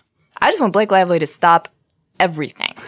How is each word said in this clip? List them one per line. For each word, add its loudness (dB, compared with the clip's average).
I 2
just -2
want 0
Blake 0
Lively 2
to -4
stop 2
everything. -4